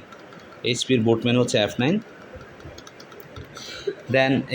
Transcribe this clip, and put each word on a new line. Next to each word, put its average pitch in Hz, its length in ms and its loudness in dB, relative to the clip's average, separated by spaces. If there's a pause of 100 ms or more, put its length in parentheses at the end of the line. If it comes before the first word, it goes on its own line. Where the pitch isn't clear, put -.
(680)
এইচপির 123 380 2
বুট 113 200 6
মেনু 120 160 4
হচ্ছে 120 240 2
এফ - 160 -6
নাইন। 151 120 4 (2250)
Then 131 180 4 (220)